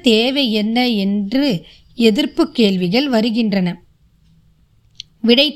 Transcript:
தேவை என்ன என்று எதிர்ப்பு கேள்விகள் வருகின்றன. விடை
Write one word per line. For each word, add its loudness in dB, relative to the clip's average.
தேவை 0
என்ன -2
என்று -2
எதிர்ப்பு 0
கேள்விகள் 0
வருகின்றன. 0
விடை 4